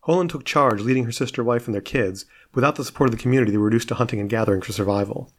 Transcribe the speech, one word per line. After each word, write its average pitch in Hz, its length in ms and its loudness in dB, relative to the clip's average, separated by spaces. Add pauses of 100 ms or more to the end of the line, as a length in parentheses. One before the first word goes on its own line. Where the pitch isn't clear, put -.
Holan 175 240 2
took 139 160 -10
charge, 123 360 2
leading 127 240 0
her 117 80 -6
sister, 123 320 -4
wife, 120 220 0
and 113 80 -4
their 98 80 -4
kids. 98 420 -4 (300)
Without 139 220 2
the 135 80 -6
support - 240 2
of 113 80 0
the - 60 -10
community, 127 300 4
they 104 60 2
were 107 80 4
reduced 113 220 2
to - 60 -4
hunting 113 240 -2
and 101 120 -4
gathering 107 320 0
for 107 100 -10
survival. 101 680 -2